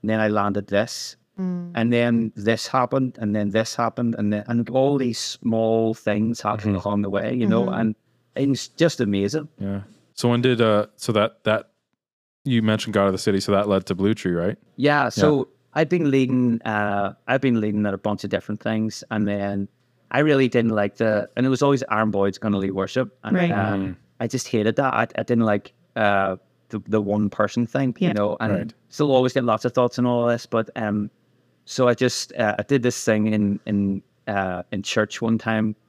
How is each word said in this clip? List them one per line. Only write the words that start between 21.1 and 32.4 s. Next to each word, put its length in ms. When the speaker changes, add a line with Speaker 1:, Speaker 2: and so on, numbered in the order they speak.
Speaker 1:
and 80
it 40
was 140
always 280
Aaron 220
Boyd's 260
gonna 200
lead 140
worship, 520
and, 120
Speaker 2:
Right. 140
Speaker 1:
uh, 240
Speaker 3:
Mm. 220
Speaker 1:
I 60
just 220
hated 280
that. 180
I, 120
I 60
didn't 220
like, 280
uh, 400
the, 180
the 120
one 300
person 360
thing, 320
you 100
Speaker 2:
Yeah. 60
Speaker 1:
know, 260
and 120
Speaker 3:
Right. 220
Speaker 1:
still 240
always 200
get 120
lots 200
of 80
thoughts 260
and 80
all 200
this, 200
but, 300
um, 340
so 220
I 60
just, 400
uh, 240